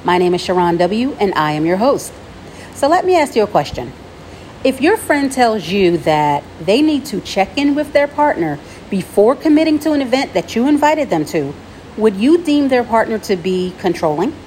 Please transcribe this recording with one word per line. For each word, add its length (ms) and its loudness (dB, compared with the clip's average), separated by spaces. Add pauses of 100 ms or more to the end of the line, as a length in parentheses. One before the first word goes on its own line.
My 140 2
name 160 2
is 80 -4
Sharon 340 0
W., 420 0
and 140 0
I 200 0
am 120 -2
your 140 0
host. 340 0 (640)
So 120 -2
let 200 2
me 100 4
ask 180 0
you 100 2
a 20 0
question. 480 -4 (680)
If 200 0
your 160 2
friend 340 -2
tells 380 0
you 260 2
that 480 0 (160)
they 220 2
need 240 0
to 160 -6
check 340 -4
in 180 2
with 200 -4
their 140 2
partner 500 -2 (320)
before 440 2
committing 440 2
to 140 -2
an 100 0
event 320 -2
that 200 -4
you 140 2
invited 400 2
them 160 0
to, 300 -4 (420)
would 200 2
you 280 2
deem 240 2
their 160 2
partner 360 0
to 160 -2
be 420 -2
controlling? 560 -2 (120)